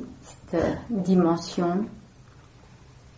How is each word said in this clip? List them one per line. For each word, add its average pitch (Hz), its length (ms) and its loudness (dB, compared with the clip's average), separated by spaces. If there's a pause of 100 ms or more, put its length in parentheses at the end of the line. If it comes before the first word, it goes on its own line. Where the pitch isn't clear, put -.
(220)
cette - 400 -6 (280)
dimension, 180 960 2 (1300)